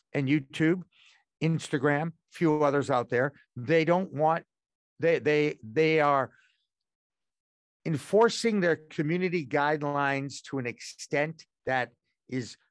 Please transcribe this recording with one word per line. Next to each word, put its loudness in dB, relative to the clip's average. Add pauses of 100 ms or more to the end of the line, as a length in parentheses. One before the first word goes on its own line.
(120)
and -2
YouTube, 0 (580)
Instagram, 0 (180)
few 2
others 2
out 0
there. 0 (220)
They 2
don't 0
want, 0 (560)
they, 2
they, 0
they 2
are 2 (1500)
enforcing 2
their 2 (120)
community -2
guidelines -2
to -8
an -6
extent -6 (220)
that -2 (400)
is -6 (160)